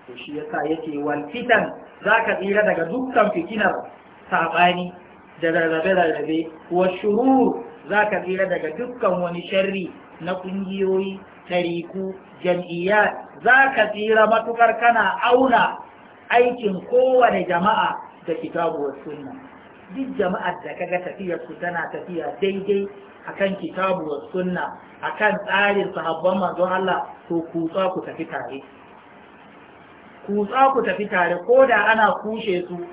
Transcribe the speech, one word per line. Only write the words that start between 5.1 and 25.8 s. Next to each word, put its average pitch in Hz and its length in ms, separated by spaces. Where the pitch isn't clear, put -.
da 165 140
rarrabe-rarrabe, 160 1000
wa 180 200
shurur, 226 680
zaka 202 380
tsira 185 260
daga 170 260
dukkan 220 400
wani 175 320
sharri 190 460
na 175 180
kungiyoyi, 190 840
tariku, 175 720
jam'iyya, 175 760
zaka 226 540
tsira 214 340
matukar 226 520
kana 226 440
auna 240 560
aikin 233 560
kowane 247 640
jama'a 180 480
da 165 120
kitabu 160 480
wa 139 180
sunna. 147 340
Duk 247 320
jama'ar 180 420
da 151 140
kaga 180 260
tafiyar 180 440
su 156 120
tana 175 320
tafiya 156 500
daidai 196 500
akan 190 340
kitabu 180 480
wa 147 240
sunna, 180 380
akan 202 440
tsarin 196 540